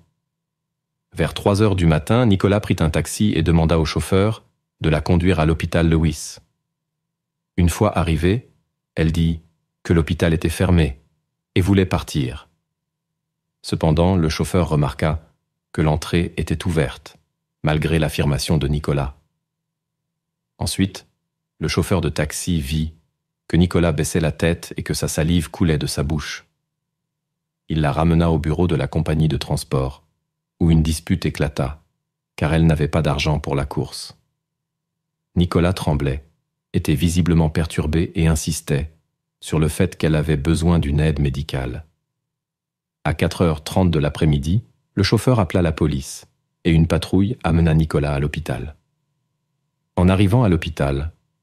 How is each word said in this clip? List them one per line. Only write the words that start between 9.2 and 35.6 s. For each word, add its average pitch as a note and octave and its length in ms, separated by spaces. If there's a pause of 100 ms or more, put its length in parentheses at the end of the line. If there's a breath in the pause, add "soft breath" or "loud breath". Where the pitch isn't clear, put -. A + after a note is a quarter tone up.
que - 100
l'hôpital E2 420
était E2+ 140
fermé E2 520 (560)
et F#2+ 40
voulait F#2+ 260
partir. C#2 600 (1120)
Cependant, E2+ 520
le D#2+ 140
chauffeur E2 400
remarqua D#2 600 (440)
que F2 100
l'entrée D#2+ 540
était D#2+ 300
ouverte, D#2 520 (460)
malgré D#2 340
l'affirmation D2 600
de C#2 100
Nicolas. C#2+ 500 (1400)
Ensuite, - 500 (500)
le D#2+ 80
chauffeur E2+ 340
de E2 80
taxi D#2+ 520
vit D#2 340 (540)
que - 80
Nicolas F2 340
baissait D#2+ 300
la D#2 100
tête E2 460
et - 80
que D#2+ 100
sa D2+ 140
salive E2 420
coulait D#2+ 280
de C#2+ 100
sa D2 160
bouche. D2+ 420 (1200)
Il D#2+ 120
la D2 100
ramena E2 400
au D#2+ 80
bureau D#2 300
de D#2 80
la C#2 100
compagnie D#2+ 400
de C#2+ 100
transport, C2+ 680 (560)
où E2 100
une D#2+ 120
dispute E2 440
éclata, D2 560 (540)
car D#2 180
elle E2 120
n'avait D2+ 220
pas E2 140
d'argent D2 380
pour D2 160
la C#2 100
course. - 500 (1160)
Nicolas F2 380